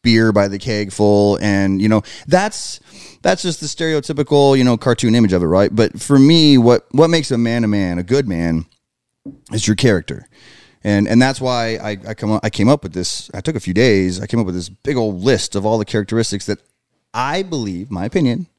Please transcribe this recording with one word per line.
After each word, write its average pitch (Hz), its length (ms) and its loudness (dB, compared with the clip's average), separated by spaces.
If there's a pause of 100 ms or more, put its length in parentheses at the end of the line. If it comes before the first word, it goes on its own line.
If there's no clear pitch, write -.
beer 113 320 4
by 101 160 2
the 101 100 -6
keg 104 340 -6
full. 104 500 2
And, 98 400 0
you 107 80 2
know, 107 100 2 (260)
that's, 185 540 -2 (400)
that's 190 220 -2
just 175 180 -6
the 156 60 -10
stereotypical, 143 920 0
you 131 80 4
know, 120 140 2
cartoon 117 360 0
image 110 200 4
of 90 80 2
it, 85 40 0
right? 92 280 2
But 110 260 0
for 143 180 2
me, 151 380 6
what, 120 360 4
what 160 180 4
makes 160 200 -2
a 127 60 -2
man 117 280 -2
a 107 40 0
man, 92 300 -2
a 90 40 -6
good 127 240 -2
man, 85 380 -2 (880)
is 110 140 -4
your 107 100 2
character. - 500 -2 (580)
And, 104 220 0
and 117 140 4
that's 127 200 0
why 120 360 -4
I, 104 220 -8 (100)
I 110 60 -10
come 107 180 -6
up, 107 100 -2
I 110 60 -2
came 104 220 0
up 147 120 2
with 82 120 -12
this, - 400 -8
I 95 80 -12
took 160 120 -4
a 113 60 -6
few 92 140 -6
days, 95 480 2
I 98 40 -12
came 117 140 -2
up 104 60 -2
with 90 80 -6
this 90 160 -10
big 135 260 -6
old 107 260 -4
list 120 320 0
of 101 120 -4
all 110 100 0
the 107 80 -2
characteristics 107 600 -4
that 101 140 -8 (520)
I 143 300 -4
believe, 117 480 -8
my 92 160 -6
opinion 160 400 -2 (120)